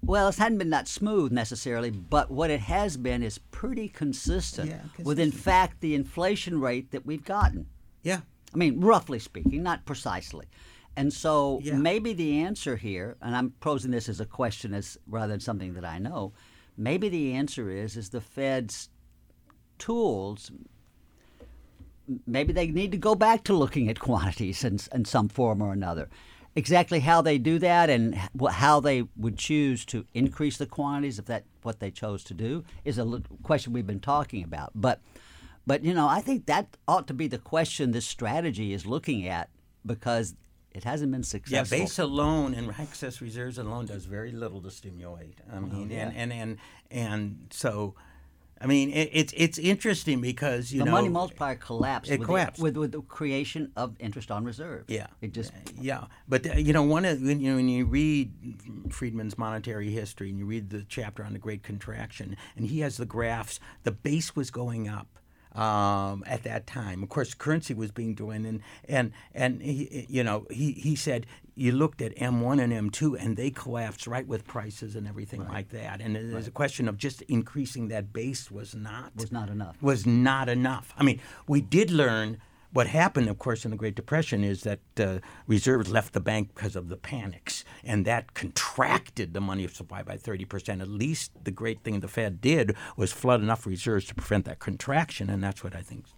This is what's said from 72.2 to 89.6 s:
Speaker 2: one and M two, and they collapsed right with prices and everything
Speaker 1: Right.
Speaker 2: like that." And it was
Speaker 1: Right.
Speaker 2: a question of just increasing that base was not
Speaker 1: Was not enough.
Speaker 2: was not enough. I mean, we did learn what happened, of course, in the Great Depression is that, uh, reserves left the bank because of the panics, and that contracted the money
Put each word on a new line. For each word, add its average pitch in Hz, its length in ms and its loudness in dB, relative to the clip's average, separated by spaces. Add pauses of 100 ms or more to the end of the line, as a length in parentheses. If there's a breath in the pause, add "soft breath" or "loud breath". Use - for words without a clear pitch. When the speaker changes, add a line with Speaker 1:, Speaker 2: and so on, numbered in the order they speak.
Speaker 2:
one 127 220 4
and 120 100 4
M 107 180 0
two, 143 280 0
and 107 180 -2
they 127 160 -2
collapsed 117 560 -6
right 123 180 -4
with 117 220 -6
prices 107 480 -8
and 104 140 -6
everything 104 320 -8
Speaker 1:
Right. 95 100 -8
Speaker 2:
like 101 200 -6
that." 107 280 -10
And 110 160 -4
it 110 120 -6
was 117 60 -8 (120)
Speaker 1:
Right. - 20 -8
Speaker 2:
a 120 40 -10
question 147 360 -2
of 101 100 -2
just 135 260 -6
increasing 120 680 -2
that 104 240 -4
base 123 360 -6
was 104 240 -12
not 110 440 -10
Speaker 1:
Was 110 160 -6
not 110 160 -4
enough. 101 320 -4
Speaker 2:
was 135 240 4
not 127 420 6
enough. 123 500 0
I 143 60 4
mean, 131 160 6 (280 loud breath)
we 143 120 6
did 170 320 4
learn 113 460 4 (360 soft breath)
what 120 140 6
happened, 147 400 4
of 104 100 -2
course, 117 280 -2
in 110 60 -4
the 110 40 -4
Great 107 200 -4
Depression 147 500 0
is 98 160 -2
that, 101 180 -4 (180)
uh, 95 220 2 (260 loud breath)
reserves 110 460 4
left 110 220 2
the 92 80 0
bank 107 340 0
because 95 220 -6
of 87 100 -8
the 85 80 -8
panics, - 720 -10 (180 loud breath)
and 104 220 2
that 117 280 -2
contracted - 1000 -2
the 98 80 -2
money 95 260 -2